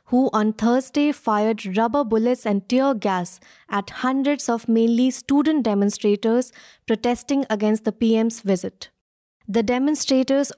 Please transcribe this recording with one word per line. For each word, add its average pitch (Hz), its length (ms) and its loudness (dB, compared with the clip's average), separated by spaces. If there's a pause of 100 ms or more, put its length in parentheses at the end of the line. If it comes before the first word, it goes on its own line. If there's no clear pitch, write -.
who 254 280 2
on 214 200 0
Thursday 262 580 0
fired 214 640 -2
rubber 233 260 0
bullets 226 440 0
and 202 200 -2
tear 262 280 2
gas 185 440 -4 (300)
at 202 220 -6
hundreds 269 580 -2
of 233 180 -2
mainly 233 440 2
student 285 500 0
demonstrators 208 880 0 (360)
protesting 240 600 -2
against 214 360 0
the 214 80 -2
P 226 260 2
M's 226 220 0
visit. 190 500 -4 (580)
The 214 140 0
demonstrators 269 960 0